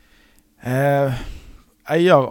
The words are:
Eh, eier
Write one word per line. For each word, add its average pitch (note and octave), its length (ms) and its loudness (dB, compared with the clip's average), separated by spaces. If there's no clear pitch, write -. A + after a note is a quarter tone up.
Eh, C#3 500 0
eier D#3+ 400 4